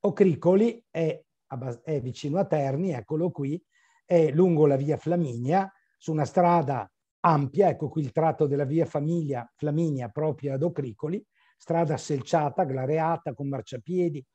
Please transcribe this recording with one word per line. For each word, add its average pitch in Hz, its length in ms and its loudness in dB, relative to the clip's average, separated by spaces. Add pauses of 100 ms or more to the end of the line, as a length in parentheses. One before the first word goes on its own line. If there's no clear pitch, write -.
Ocricoli 196 880 2
è 165 340 -4 (260)
a 131 60 -10
Bas-, 120 260 -10
è 151 200 -4
vicino 139 360 -6
a 196 60 0
Terni, 156 460 -2
eccolo 156 400 -4
qui, 147 300 -6 (440)
è 165 260 4
lungo 160 360 6
la 139 100 4
via 143 200 0
Flaminia, 160 760 0 (280)
su - 140 -6
una 151 120 0
strada 151 680 2 (300)
ampia, 156 480 4
ecco 147 200 -2
qui 160 140 -4
il 131 100 -6
tratto 160 340 2
della 143 180 0
via 160 220 0
Famiglia 147 680 -4
Flaminia 147 540 -2
proprio 143 460 -4
ad 135 80 -4
Ocricoli, 151 600 -6 (360)
strada 165 400 -2
selciata, 151 680 -2
glareata, 151 680 -2
con 139 140 -8
marciapiedi 143 760 -6 (100)